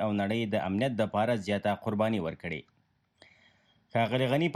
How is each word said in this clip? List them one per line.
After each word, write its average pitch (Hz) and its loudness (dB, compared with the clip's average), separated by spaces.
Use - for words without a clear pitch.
او 107 0
نړۍ 110 0
د 104 0
امنیت 113 0
دپاره 110 2
زیاته 101 0
قرباني 107 0
ورکړې. 80 -6
ښاغلي 120 2
غني 165 2